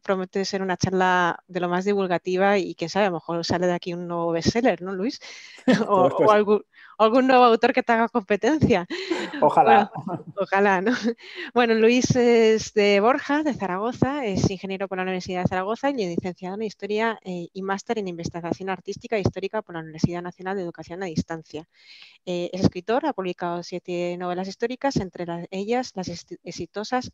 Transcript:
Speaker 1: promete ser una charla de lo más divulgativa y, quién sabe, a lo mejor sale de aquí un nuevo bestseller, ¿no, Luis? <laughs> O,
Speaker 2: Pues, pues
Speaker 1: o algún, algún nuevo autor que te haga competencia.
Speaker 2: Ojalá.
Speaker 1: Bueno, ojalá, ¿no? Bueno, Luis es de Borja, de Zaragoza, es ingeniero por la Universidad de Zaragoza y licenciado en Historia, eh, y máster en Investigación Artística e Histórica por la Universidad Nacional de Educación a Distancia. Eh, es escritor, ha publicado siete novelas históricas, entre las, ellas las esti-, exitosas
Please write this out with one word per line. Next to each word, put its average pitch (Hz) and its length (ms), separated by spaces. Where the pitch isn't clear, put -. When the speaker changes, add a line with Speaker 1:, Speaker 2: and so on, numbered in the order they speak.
Speaker 1:
promete 190 400
ser 190 180
una 185 140
charla 185 720
de 180 140
lo 180 80
más 180 160
divulgativa 190 720
y, 175 180
quién 170 140
sabe, 196 160
a 196 40
lo 170 80
mejor 170 280
sale 180 220
de 175 60
aquí 175 200
un 175 140
nuevo 170 240
bestseller, 175 500
¿no, 185 120
Luis? 202 280
<laughs> 226 220
O, 185 220
Speaker 2:
Pues, - 80
pues - 120
Speaker 1:
o - 20
algún, 208 340
algún 226 300
nuevo 254 160
autor 240 300
que 254 100
te - 80
haga 226 160
competencia. 214 800
Speaker 2:
Ojalá. 180 500
Speaker 1:
Bueno, 175 200
ojalá, 196 440
¿no? 220 120
Bueno, 233 220
Luis 233 400
es 226 580
de 202 280
Borja, 277 420
de 294 100
Zaragoza, 226 720
es 190 240
ingeniero 190 380
por 190 100
la 185 60
Universidad 185 400
de 185 60
Zaragoza 202 420
y - 20
licenciado 180 640
en 214 80
Historia, 214 600
eh, 175 300
y 190 80
máster 196 380
en 196 80
Investigación 170 600
Artística 196 480
e - 20
Histórica 196 420
por 175 140
la 165 60
Universidad 160 420
Nacional 185 320
de 196 80
Educación 170 400
a 190 40
Distancia. 160 600
Eh, 175 280
es 185 80
escritor, 220 440
ha 294 80
publicado 175 480
siete 175 560
novelas 180 300
históricas, 247 480
entre 180 300
las, 170 260
ellas 220 440
las 185 120
esti-, - 360
exitosas 208 720